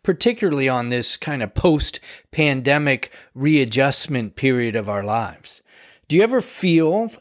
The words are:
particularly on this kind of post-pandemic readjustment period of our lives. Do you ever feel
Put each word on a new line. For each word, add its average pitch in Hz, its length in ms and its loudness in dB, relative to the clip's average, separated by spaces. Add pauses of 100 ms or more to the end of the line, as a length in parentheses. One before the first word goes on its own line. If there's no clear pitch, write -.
particularly 180 640 0
on 123 220 -2
this 123 260 -2
kind 143 280 -6
of 101 100 -8
post-pandemic 143 1600 0 (240)
readjustment 131 1000 0
period 123 400 0
of 107 140 -4
our 101 140 -4
lives. - 580 -6 (460)
Do 143 80 -2
you 190 80 6
ever 240 180 2
feel 175 800 2